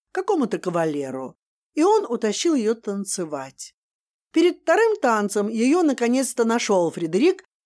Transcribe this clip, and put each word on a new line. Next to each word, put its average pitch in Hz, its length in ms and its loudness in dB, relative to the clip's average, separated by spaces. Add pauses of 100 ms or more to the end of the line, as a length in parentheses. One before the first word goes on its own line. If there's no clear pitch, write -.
(120)
какому-то 339 460 -2
кавалеру, 147 760 -4 (360)
и 302 100 0
он 415 260 4
утащил 233 460 -2
ее 226 220 0
танцевать. 170 1000 -8 (600)
Перед 339 280 2
вторым 427 380 2
танцем 208 480 0
ее 254 360 2
наконец-то 247 600 0
нашел 214 460 2
Фредерик 190 540 0 (220)